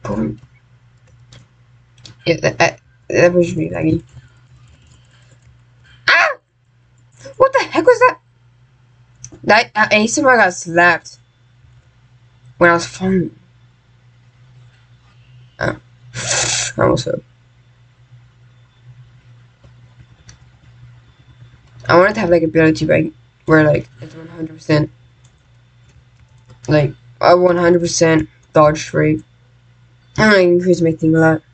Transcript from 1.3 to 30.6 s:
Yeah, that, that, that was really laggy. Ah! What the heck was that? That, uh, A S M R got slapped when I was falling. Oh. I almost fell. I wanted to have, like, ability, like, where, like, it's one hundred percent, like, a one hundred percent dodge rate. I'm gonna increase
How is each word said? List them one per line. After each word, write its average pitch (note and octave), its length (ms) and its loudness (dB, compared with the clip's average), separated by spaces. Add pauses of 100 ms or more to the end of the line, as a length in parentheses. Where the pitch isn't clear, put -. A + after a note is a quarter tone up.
Yeah, E3+ 160 0
that, - 160 -4
that, - 240 -2 (260)
that E3+ 260 2
was F3 220 0
really D#3+ 140 -6
laggy. E3 340 -4 (2000)
Ah! D#5+ 280 0 (1000)
What C5+ 160 2
the C5+ 60 0
heck - 260 -4
was A#4+ 140 4
that? B4 200 2 (1300)
That, F3+ 280 -4
uh, G#3+ 180 -4
A G#3+ 120 0
S A#3 140 -4
M C#4+ 80 -2
R B3+ 100 2
got G3 180 0
slapped E3+ 680 -2 (1400)
when E3+ 120 4
I E3+ 40 2
was E3+ 120 -2
falling. F#3 480 -4 (2250)
Oh. - 180 -4 (1000)
I - 40 -2
almost - 240 0
fell. - 160 -8 (4000)
I E3 100 2
wanted G3+ 180 2
to A3 40 -4
have, F#3 100 -4
like, E3+ 140 2
ability, D#3+ 420 0
like, D#3+ 280 -2 (320)
where, D#3 180 4
like, D3 240 0 (140)
it's D#3 140 -20
one D#3+ 120 -20
hundred E3 280 -14
percent, - 360 -2 (1800)
like, D3 260 0 (280)
a F3 160 6
one F3+ 180 2
hundred F3 240 2
percent D#3+ 480 0 (240)
dodge D3+ 420 2
rate. D#3 300 0 (960)
I'm A3 140 4
gonna G3 120 4
increase F3 380 2